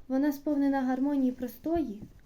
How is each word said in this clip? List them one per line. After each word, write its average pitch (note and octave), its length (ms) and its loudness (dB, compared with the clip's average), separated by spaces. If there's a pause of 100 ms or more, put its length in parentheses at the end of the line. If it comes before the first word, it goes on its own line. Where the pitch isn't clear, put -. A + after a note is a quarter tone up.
«Вона C4+ 240 2
сповнена C#4 500 2
гармонії C4 500 2
простої, B3 720 -4 (240)